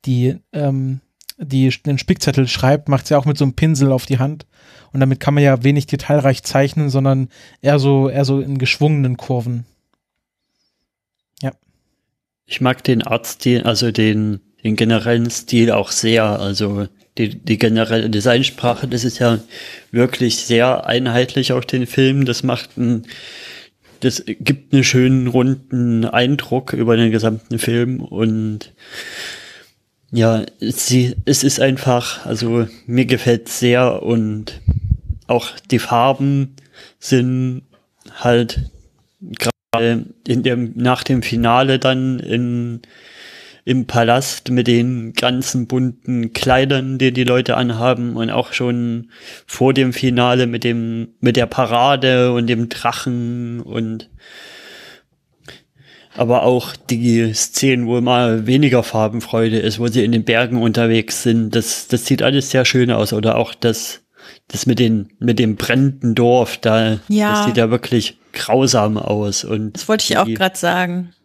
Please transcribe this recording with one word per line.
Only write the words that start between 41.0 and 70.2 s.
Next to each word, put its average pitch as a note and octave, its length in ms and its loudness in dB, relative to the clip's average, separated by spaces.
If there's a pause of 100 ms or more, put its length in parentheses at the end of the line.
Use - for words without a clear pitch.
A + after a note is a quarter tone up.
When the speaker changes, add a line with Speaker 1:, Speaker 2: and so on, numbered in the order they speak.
Speaker 2:
dem B2+ 200 0
Finale B2 580 2
dann C3 400 0
in, A#2+ 600 -4 (840)
im B2+ 240 0
Palast B2 600 0
mit B2 180 2
den A#2+ 460 0
ganzen B2 520 -2
bunten B2 640 -2
Kleidern, C3+ 680 0
die C3 140 2
die B2+ 120 0
Leute B2 320 2
anhaben A#2+ 600 0
und A2+ 140 -2
auch A#2 220 -2
schon A#2+ 580 -4 (360)
vor C3 280 2
dem C3 180 2
Finale B2 540 2
mit A#2 160 -4
dem, A#2 460 -4 (120)
mit B2 160 2
der A#2+ 100 2
Parade B2 840 2
und A#2+ 140 0
dem A#2 220 0
Drachen A#2+ 920 -6
und A2+ 480 -6 (2000)
aber A#2+ 300 2
auch B2 320 0
die A#2 580 0
Szenen, B2+ 520 0
wo A#2+ 140 0
mal A#2+ 460 2
weniger B2+ 360 4
Farbenfreude A2 760 -2
ist, G#2+ 200 -2
wo A#2+ 100 -2
sie A#2 140 0
in A2+ 100 2
den A2+ 120 0
Bergen A2+ 380 0
unterwegs A2+ 600 0
sind, A2+ 300 2
das, - 340 -2
das - 180 -2
sieht - 160 0
alles C3+ 280 0
sehr C3 140 2
schön B2 260 2
aus. G#2+ 220 0
Oder A2 240 0
auch A#2 180 -2
das, - 460 -4 (480)
das - 160 -8
mit A#2 140 2
den, A2 400 0
mit A#2+ 200 0
dem A2 180 0
brennenden C3 580 0
Dorf, A#2+ 420 2
da, A2 520 2
Speaker 3:
Ja. G#3 260 2
Speaker 2:
das G#3 100 0
sieht A#2 140 0
ja A2+ 120 2
wirklich A#2+ 460 -2 (160)
grausam A2 640 2
aus. G#2 480 -2
Und G#2+ 320 -6
Speaker 3:
Das - 120 -12
wollte G#3+ 200 0
ich - 80 0
auch - 80 2